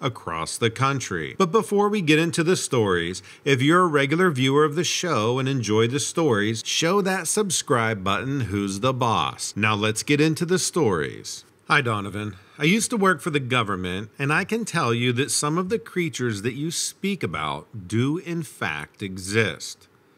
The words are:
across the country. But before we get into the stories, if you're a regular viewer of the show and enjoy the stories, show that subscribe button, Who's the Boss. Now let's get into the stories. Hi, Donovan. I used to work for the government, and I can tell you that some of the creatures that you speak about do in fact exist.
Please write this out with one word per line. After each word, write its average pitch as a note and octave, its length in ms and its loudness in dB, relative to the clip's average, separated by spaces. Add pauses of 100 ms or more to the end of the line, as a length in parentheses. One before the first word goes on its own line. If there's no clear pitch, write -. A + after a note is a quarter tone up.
across E2+ 560 -6
the A#2 140 0
country. A2+ 680 0
But F3 160 2
before G#3 380 2
we G#3+ 100 0
get D3+ 180 4
into E3+ 240 0
the F3+ 140 2
stories, F#2 680 0 (220)
if C#3 160 4
you're E3 220 6
a F3+ 40 4
regular D#3 440 2
viewer C3+ 340 4
of C#3+ 100 0
the D#3+ 100 -2
show B2 540 0
and C3 80 -2
enjoy A2+ 400 2
the C3 140 -2
stories, A2+ 640 0
show F#3+ 380 0
that F#3 260 -2
subscribe A#2 760 0
button, G#2 380 -2
Who's G2 400 -2
the C3 140 2
Boss. G#2+ 600 0
Now G#2+ 200 2
let's G#2+ 280 0
get D3 160 2
into D#3+ 280 2
the F3+ 120 2
stories. D#2 840 -2 (240)
Hi, D3 140 4
Donovan. G#2 540 -4 (200)
I D3 80 -2
used G3+ 240 2
to B3 80 -4
work F#3 240 2
for - 80 -8
the D3 100 0
government, G#2 680 -2 (100)
and C#3 140 -2
I F3+ 120 0
can A3 200 -4
tell C#3 300 0
you B2 180 0
that C3 180 -2
some D3+ 280 0
of F#3 100 -2
the A3+ 100 -2
creatures B2+ 640 -4
that A#2 140 -4
you D3 160 -4
speak - 520 -4
about D#2+ 640 -6
do B2+ 300 0
in E3+ 260 -6
fact D2+ 600 -8
exist. F#2+ 840 -4 (300)